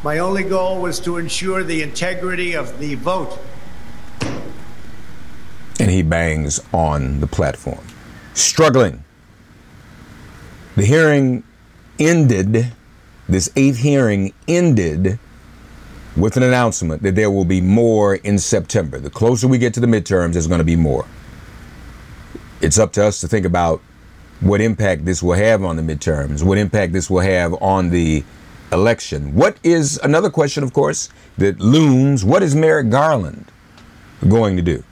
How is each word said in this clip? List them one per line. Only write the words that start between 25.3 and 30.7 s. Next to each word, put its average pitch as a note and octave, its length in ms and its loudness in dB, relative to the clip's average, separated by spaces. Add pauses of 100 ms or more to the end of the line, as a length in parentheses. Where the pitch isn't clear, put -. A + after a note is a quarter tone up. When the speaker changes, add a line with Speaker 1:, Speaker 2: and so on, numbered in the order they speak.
Speaker 2:
have G#2 300 2
on E2+ 120 -2
the D#2+ 80 -4
midterms, D2 600 -4
what G2 140 4
impact G2 360 0
this F2+ 160 -4
will F#2 120 2
have F2+ 400 0
on F#2+ 280 0
the D#2+ 340 0 (480)
election. F2 640 -2
What F3 280 2
is, D#3+ 400 0
another D#3+ 260 2
question, C#3+ 340 -2
of B2+ 100 -4